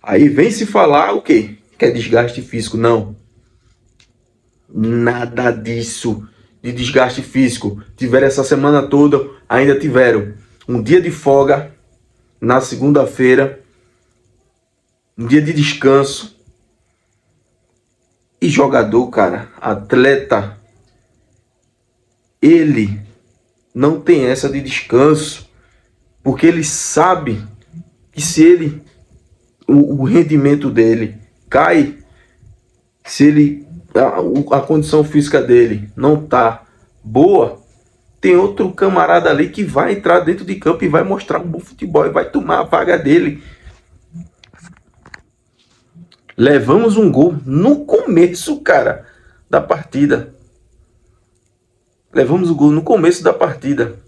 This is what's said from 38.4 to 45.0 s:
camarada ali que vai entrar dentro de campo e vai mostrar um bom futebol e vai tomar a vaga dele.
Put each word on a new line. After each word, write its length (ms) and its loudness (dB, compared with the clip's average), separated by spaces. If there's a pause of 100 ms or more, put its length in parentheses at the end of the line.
camarada 560 0
ali 220 -2
que 120 -8
vai 300 -2
entrar 280 0
dentro 260 -4
de 80 -8
campo 280 -4
e 60 -2
vai 160 0
mostrar 340 -6
um 80 -8
bom 140 -10
futebol 460 -4
e 40 -2
vai 200 -4
tomar 300 -2
a 40 -4
vaga 340 -2
dele. 440 0 (3000)